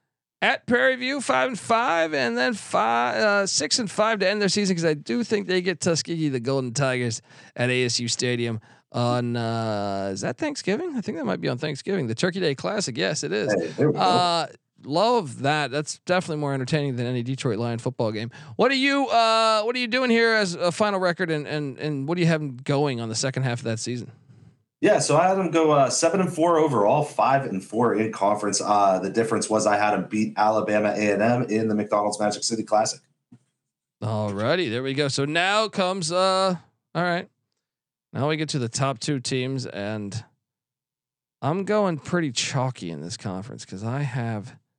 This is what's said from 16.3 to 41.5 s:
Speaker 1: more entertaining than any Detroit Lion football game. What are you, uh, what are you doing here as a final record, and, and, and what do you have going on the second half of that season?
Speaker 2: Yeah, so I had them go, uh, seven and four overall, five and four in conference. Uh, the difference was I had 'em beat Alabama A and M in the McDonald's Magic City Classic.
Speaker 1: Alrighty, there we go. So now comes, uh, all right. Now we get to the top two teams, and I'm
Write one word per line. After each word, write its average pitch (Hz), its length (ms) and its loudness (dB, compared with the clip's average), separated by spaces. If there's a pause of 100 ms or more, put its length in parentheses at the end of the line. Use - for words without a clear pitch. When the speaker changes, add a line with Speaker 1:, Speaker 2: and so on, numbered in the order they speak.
Speaker 1:
more 139 140 -2
entertaining 135 400 -2
than 120 120 -2
any 123 180 -2
Detroit 127 340 -4
Lion 117 220 -2
football 120 320 -2
game. 113 180 -6 (240)
What 240 160 4
are 269 60 2
you, 277 320 2
uh, 226 560 4
what 240 100 -2
are 254 60 -2
you 247 80 -2
doing 254 200 0
here 226 260 4
as 196 200 2
a 175 160 0
final 202 300 0
record, 175 320 0
and, 147 160 -2
and, 143 320 -4
and 139 260 -4
what 165 80 -2
do 180 60 -2
you 165 80 4
have 147 340 -2
going 139 380 0
on 117 80 -6
the 110 80 -4
second 131 260 -2
half 120 160 -2
of 113 60 -12
that 113 160 -2
season? 120 320 -8 (680)
Speaker 2:
Yeah, 185 200 6
so 147 160 2
I 175 100 6
had 185 80 4
them 180 160 0
go, 156 220 4
uh, 139 180 6
seven 170 300 2
and 175 120 0
four 165 260 4
overall, 139 440 4
five 135 440 2
and 95 180 -6
four 110 320 0
in 110 160 0
conference. 104 520 0
Uh, 101 360 4
the 95 100 -2
difference 110 400 0
was 107 160 4
I 104 100 4
had 104 160 2
'em 95 160 -2
beat 107 280 -2
Alabama 107 600 2
A 104 180 2
and 98 60 0
M 120 300 4
in 110 160 2
the 107 80 2
McDonald's 104 460 0
Magic 104 240 -2
City 110 180 -2
Classic. 107 380 0 (1000)
Speaker 1:
Alrighty, 110 680 0
there 123 140 -4
we 135 100 -4
go. 143 140 0
So 139 160 -2
now 185 420 2
comes, 185 460 -2
uh, 190 420 2 (400)
all 165 80 -2
right. 180 260 -2 (840)
Now 123 160 -2
we 156 80 0
get 151 140 -4
to 147 100 -2
the 117 80 -2
top 135 320 -2
two 147 180 -2
teams, 127 480 -4
and 104 580 -6 (1200)
I'm 175 220 -2